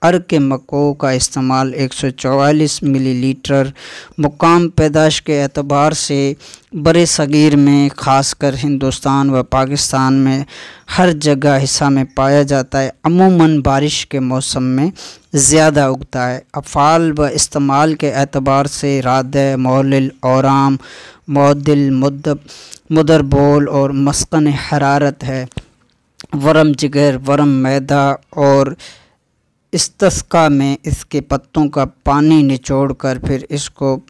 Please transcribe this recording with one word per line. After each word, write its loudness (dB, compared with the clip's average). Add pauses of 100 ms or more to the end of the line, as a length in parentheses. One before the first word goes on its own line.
अर्क 0
मक्को -2
का -2
इस्तेमाल -2
एक -4
सौ -6
चौवालीस 0
मिलीलीटर। -2 (480)
मुकाम 2
पैदाश 0
के -6
एतबार -2
से -4 (580)
बरे 2
सगीर 2
में, 4
ख़ासकर -2
हिंदुस्तान -2
व 0
पाकिस्तान 0
में 0 (440)
हर 2
जगह 2
हिस्सा -2
में 0
पाया 2
जाता -2
है। -2 (140)
अमूमन 4
बारिश -2
के -6
मौसम -4
में 0 (460)
ज़्यादा 2
उगता -6
है। -6 (140)
अफ़ाल 0
व -2
इस्तेमाल 0
के -4 (140)
एतबार 0
से -4
रादे, 0
मोहलिल, 0 (140)
औराम, 2 (520)
मोदिल, 2
मुद-, -2 (540)
मुदरबोल 2
और 0 (100)
मस्कन 0 (140)
हरारत 0
है। -8 (880)
वरम 4
जिगर, 0
वरम 0 (140)
मैदा 0 (180)
और 2 (1000)
इस्तस्का 0
में 0
इसके -6
पत्तों -4
का -2 (220)
पानी 4
निचोड़ -2
कर -6
फिर -6
इसको -6 (140)